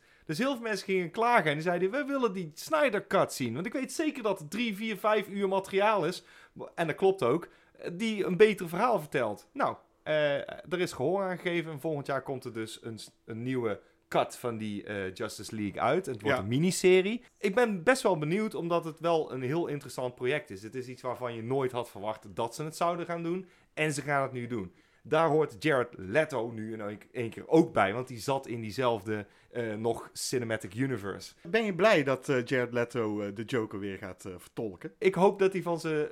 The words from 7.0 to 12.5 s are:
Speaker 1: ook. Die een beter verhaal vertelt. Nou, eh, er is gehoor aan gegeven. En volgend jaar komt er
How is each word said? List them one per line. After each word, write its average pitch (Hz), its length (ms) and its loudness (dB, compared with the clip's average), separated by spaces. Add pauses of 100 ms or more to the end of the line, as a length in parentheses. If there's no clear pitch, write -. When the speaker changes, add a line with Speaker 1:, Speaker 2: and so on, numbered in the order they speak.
Speaker 1:
ook. 127 260 2 (440)
Die 208 320 -2
een 175 120 0
beter 196 320 6
verhaal 196 320 2
vertelt. 123 520 -2
Nou, 170 240 -2 (260)
eh, 151 320 2 (140)
er - 320 -6
is 180 120 0
gehoor 180 300 0
aan 185 140 -2
gegeven. 165 360 -2
En 143 80 -8
volgend 151 260 -4
jaar 135 160 -2
komt 135 220 -6
er 120 80 -8